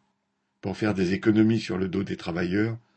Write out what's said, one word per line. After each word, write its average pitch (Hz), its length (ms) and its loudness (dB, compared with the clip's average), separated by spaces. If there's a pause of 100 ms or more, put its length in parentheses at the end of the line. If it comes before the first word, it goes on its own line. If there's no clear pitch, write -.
(600)
Pour 95 160 -6
faire 107 160 0
des 92 220 0
économies 110 460 4
sur 92 180 -6
le 95 100 -2
dos 92 160 -4
des 90 140 -8
travailleurs, 92 580 -2 (200)